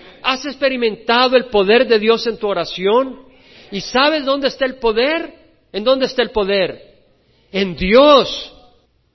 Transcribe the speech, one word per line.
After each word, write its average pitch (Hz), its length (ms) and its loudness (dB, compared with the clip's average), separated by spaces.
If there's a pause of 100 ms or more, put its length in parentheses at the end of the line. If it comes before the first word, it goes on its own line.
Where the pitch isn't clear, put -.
(220)
¿Has 262 220 -4
experimentado 254 880 0
el 247 120 2
poder 214 420 2
de 226 100 4
Dios 220 280 0
en 220 100 -4
tu 214 100 -6
oración? 202 760 -2 (480)
¿Y 196 100 -10
sabes 294 460 -2
dónde 277 220 -2
está - 180 -4
el 254 100 -6
poder? 269 560 -2 (400)
¿En 202 100 -8
dónde 262 220 0
está 247 180 -2
el 226 80 -6
poder? 196 680 -4 (520)
En 190 240 -4
Dios. 226 800 2 (600)